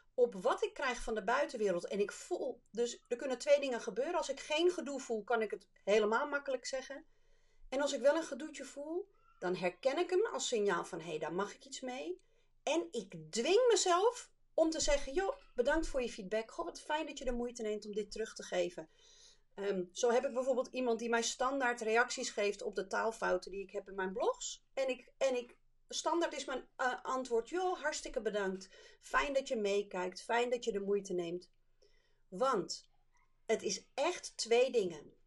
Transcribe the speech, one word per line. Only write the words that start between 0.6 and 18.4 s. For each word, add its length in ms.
ik 100
krijg 280
van 140
de 80
buitenwereld, 640
en 120
ik 120
voel, 500
dus 360
er 100
kunnen 200
twee 220
dingen 220
gebeuren. 340
Als 140
ik 100
geen 320
gedoe 280
voel, 240
kan 180
ik 100
het 160
helemaal 440
makkelijk 380
zeggen. 400
En 120
als 120
ik 80
wel 140
een 80
gedoetje 400
voel, 440
dan 120
herken 420
ik 120
hem 160
als 220
signaal 380
van, 160
"Hé, 160
daar 160
mag 200
ik 120
iets 160
mee." 400
En 280
ik 240
dwing 400
mezelf 640
om 160
te 100
zeggen, 340
"Joh, 220
bedankt 320
voor 140
je 80
feedback. 420
Goh, 140
wat 160
fijn 240
dat 120
je 80
de 60
moeite 300
neemt 240
om 80
dit 180
terug 240
te 80